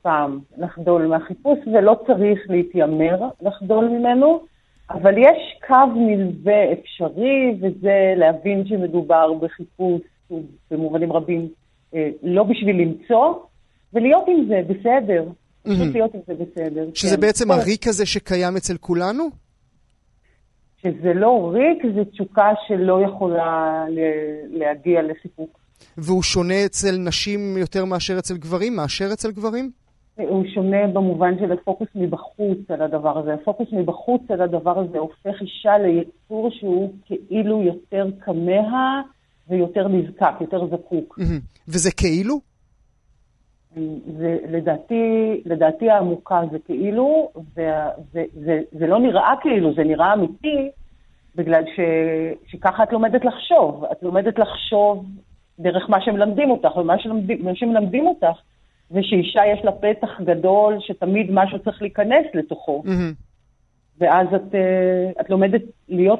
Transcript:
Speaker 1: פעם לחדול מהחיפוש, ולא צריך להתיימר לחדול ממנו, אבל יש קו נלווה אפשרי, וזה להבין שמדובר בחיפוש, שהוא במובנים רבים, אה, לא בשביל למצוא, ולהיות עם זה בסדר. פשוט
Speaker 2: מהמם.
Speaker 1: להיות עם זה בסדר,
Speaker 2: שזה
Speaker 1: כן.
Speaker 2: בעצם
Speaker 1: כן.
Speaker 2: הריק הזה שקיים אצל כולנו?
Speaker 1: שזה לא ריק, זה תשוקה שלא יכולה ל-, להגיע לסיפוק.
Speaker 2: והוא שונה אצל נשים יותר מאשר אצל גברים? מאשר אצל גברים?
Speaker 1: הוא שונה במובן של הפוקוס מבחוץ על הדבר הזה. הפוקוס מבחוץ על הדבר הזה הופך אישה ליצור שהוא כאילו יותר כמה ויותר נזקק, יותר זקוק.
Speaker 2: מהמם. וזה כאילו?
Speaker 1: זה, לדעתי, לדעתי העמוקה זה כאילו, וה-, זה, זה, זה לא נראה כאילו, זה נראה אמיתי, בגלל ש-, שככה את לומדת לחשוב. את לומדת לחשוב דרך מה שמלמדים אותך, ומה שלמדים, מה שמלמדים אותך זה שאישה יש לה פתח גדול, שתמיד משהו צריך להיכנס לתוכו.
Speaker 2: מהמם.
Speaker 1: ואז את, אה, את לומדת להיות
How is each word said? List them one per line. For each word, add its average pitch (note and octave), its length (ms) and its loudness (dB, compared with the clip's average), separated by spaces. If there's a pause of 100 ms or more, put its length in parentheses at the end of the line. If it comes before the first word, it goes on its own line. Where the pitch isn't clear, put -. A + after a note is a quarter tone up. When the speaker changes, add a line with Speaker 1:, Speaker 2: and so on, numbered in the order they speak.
Speaker 1:
פעם D3 380 0 (180)
לחדול E3+ 500 0
מהחיפוש, F#3 600 0
ולא A3 400 6
צריך G#3 320 4 (100)
להתיימר F3 680 2 (240)
לחדול G#3+ 460 0
ממנו, B3 560 4 (460)
אבל G3 280 4
יש D4 500 6
קו C4 280 6
נלווה G3 760 2
אפשרי, A3+ 880 -2
וזה F#3+ 560 2
להבין F3+ 500 2
שמדובר E3 680 2
בחיפוש, F3 680 -4 (260)
שהוא E3 160 -12 (280)
במובנים D#3+ 400 -2
רבים, E3 360 0 (480)
אה, D#3 140 -2 (140)
לא F3+ 200 2
בשביל G3+ 380 2
למצוא, A#3 520 2 (600)
ולהיות C4 340 4
עם E4 200 4
זה G3+ 200 2
בסדר. G3 560 0 (400)
פשוט G3+ 160 0
Speaker 2:
מהמם. D#3 140 0
Speaker 1:
להיות A3 220 0
עם F#3+ 120 -12
זה F3+ 60 -10
בסדר, D#3+ 600 -8
Speaker 2:
שזה G3 220 0
Speaker 1:
כן. F#3+ 60 0
Speaker 2:
בעצם G#3+ 240 2
Speaker 1:
כן. G3+ 60 2
Speaker 2:
הריק F3+ 360 0
הזה G#3 180 0
שקיים F3+ 520 -2
אצל F3 200 -6
כולנו? F#3 460 -2 (1600)
Speaker 1:
שזה E3+ 340 -2
לא G3+ 380 2
ריק, C4 420 0
זה G#3 100 0
תשוקה G#3 460 2 (160)
שלא F#3 340 2
יכולה E3 880 -2
ל-, D#3 680 -4
להגיע D#3 420 0
לסיפוק. D#3+ 580 -10 (380)
Speaker 2:
והוא F3 260 0
שונה F#3+ 420 0
אצל F#3+ 320 -2
נשים F#3 420 -4 (180)
יותר F#3 280 -4
מאשר F#3 340 -4
אצל F3+ 180 -8
גברים? F3+ 380 -4
מאשר F#3 380 -4
אצל A3 180 -6
גברים? A3+ 400 -6 (440)
Speaker 1:
הוא F#3+ 380 -2
שונה G3 340 0
במובן F3+ 520 0
של F#3+ 120 -2
הפוקוס F#3+ 440 -4
מבחוץ F#3 760 -6
על D3+ 100 -6
הדבר D3+ 380 -2
הזה. D3+ 140 -4
הפוקוס G#3 380 -4
מבחוץ G#3 580 -2
על F#3 120 -2
הדבר F3 380 0
הזה E3+ 180 -6
הופך F3 440 -8
אישה G3+ 360 0
ליצור G3+ 760 -2
שהוא F#3+ 420 -2 (120)
כאילו G#3+ 560 -2
יותר F#3+ 460 -2 (140)
כמה G#3+ 800 0 (480)
ויותר F3+ 380 0
נזקק, F3+ 540 0
יותר F3 260 -4
זקוק. D#3+ 500 -8
Speaker 2:
מהמם. E3+ 220 -2 (280)
וזה E3 240 -2
כאילו? G3 480 -2 (1800)
Speaker 1:
זה, E3 200 -2 (120)
לדעתי, A3 960 -2
לדעתי E3 440 2
העמוקה F3+ 520 2 (100)
זה D#3 140 -6
כאילו, B3 640 0 (260)
וה-, D#3 340 -4 (220)
זה, E3 120 -6 (100)
זה, D#3 260 -2 (120)
זה D#3 160 -2
לא F#3+ 120 4
נראה A3 420 2
כאילו, G3 320 2
זה D#3+ 100 0
נראה D#3 300 2
אמיתי, C#4 560 -2 (680)
בגלל E3 280 2 (120)
ש-, D#3+ 760 -2
שככה F#3+ 320 -2
את A3 100 0
לומדת A3+ 320 2
לחשוב. F3 680 2
את - 120 -8
לומדת F#3+ 360 0
לחשוב G#3 680 0 (540)
דרך F3+ 300 -2
מה G3 120 4
שמלמדים G#3 500 2
אותך, - 260 0
ומה F3 220 2
שלמדים, A3 460 -4
מה F3+ 100 -4
שמלמדים A3+ 520 0
אותך E3+ 320 0 (500)
זה F3+ 140 -2
שאישה F#3+ 380 2 (120)
יש G#3 120 -4
לה G3+ 60 2
פתח G#3 500 -4
גדול, F#3+ 580 2
שתמיד G3 520 -2
משהו G3 280 2
צריך - 220 -8
להיכנס G#3+ 520 0
לתוכו. D#3 520 -6
Speaker 2:
מהמם. F3+ 280 -2 (840)
Speaker 1:
ואז E3+ 380 4
את, G3 200 -4
אה, F#3 640 0
את - 80 -10
לומדת G3 320 2 (280)
להיות F#3 300 2